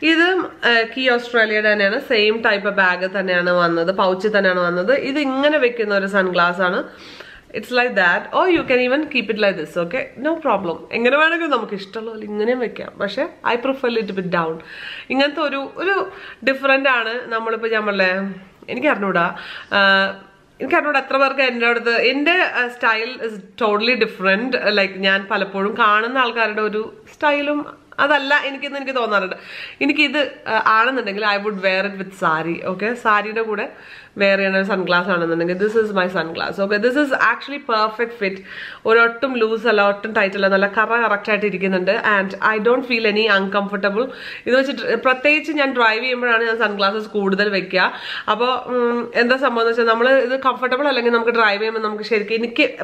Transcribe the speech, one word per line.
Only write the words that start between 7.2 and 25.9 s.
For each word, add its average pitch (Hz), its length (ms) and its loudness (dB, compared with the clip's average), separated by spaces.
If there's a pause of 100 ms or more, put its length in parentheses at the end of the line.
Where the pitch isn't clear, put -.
It's 220 220 -10
like 247 240 0
that, 190 280 2 (140)
or 370 120 4
you 320 200 4
can 247 160 4
even 294 280 0
keep 220 200 -2
it 208 100 -4
like 196 160 2
this, 151 140 -8 (100)
okay? 170 200 -4 (220)
No 311 60 0 (140)
problem. 190 320 -2 (200)
എങ്ങനെ 247 240 2
വേണമെങ്കിലും 330 340 0
നമുക്ക് 214 240 -4
ഇഷ്ടമുള്ള 220 340 -12
പോലെ 214 180 -14
ഇങ്ങനെയും 226 340 0
വെക്കാം. - 260 -10 (100)
പക്ഷേ, 202 220 -4 (280)
I 240 40 2 (100)
prefer 269 320 0
little 208 220 -4
bit 175 180 -4
down. 160 180 -2 (580)
ഇങ്ങനത്തെ 285 360 0
ഒരു, 277 100 -6 (220)
ഒരു 392 140 0 (520)
ഡിഫറന്റ് 269 500 2
ആണ്. 226 160 -2 (200)
നമ്മളിപ്പോ 226 420 -4
ഞാൻ 214 120 0
പറഞ്ഞില്ലേ, 190 240 2 (600)
എനിക്ക് 254 220 -2
അറിഞ്ഞൂടാ. 190 320 0 (540)
ആഹ്, 196 300 4 (500)
എനിക്ക് 330 200 0
അറിഞ്ഞൂടാ 277 260 0
എത്ര 269 180 -2
പേർക്ക് 269 280 0
എൻ്റെ 233 200 0
അടുത്ത്, 233 240 0 (160)
എൻ്റെ, 294 260 2 (220)
ആഹ്, 240 180 0
style 226 360 0 (140)
is 214 80 -8 (280)
totally 220 320 2 (100)
different. 202 480 0 (260)
Like, 190 160 0 (120)
ഞാൻ 196 120 4 (140)
പലപ്പോഴും 196 500 -2
കാണുന്ന 226 420 4